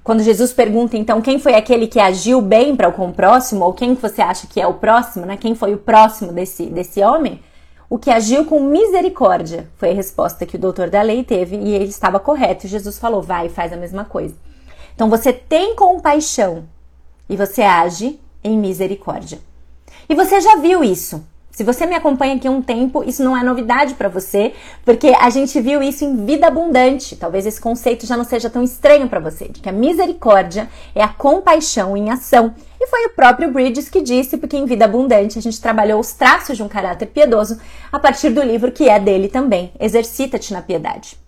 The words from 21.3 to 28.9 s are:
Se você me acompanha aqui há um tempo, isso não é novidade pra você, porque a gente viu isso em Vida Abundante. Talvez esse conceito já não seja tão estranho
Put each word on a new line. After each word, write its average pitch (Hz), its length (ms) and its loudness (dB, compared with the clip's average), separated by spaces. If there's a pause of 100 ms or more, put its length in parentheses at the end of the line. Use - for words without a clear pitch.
Se - 120 -8
você 247 240 0
me 359 80 -2
acompanha 277 400 0
aqui 262 120 -4
há 262 40 0
um 269 100 -2
tempo, 254 420 -2
isso 254 200 -4
não 254 120 0
é 247 60 -2
novidade 254 540 0
pra 202 120 -4
você, 190 460 -2 (320)
porque 240 220 4
a 247 240 6
gente 269 280 0
viu 269 220 0
isso 285 240 -4
em 254 180 -2
Vida 302 220 2
Abundante. 269 680 2
Talvez 190 320 -6
esse 208 120 -8
conceito 233 460 -4
já 247 100 -4
não 233 80 -4
seja 233 240 -6
tão 240 140 -4
estranho 269 480 2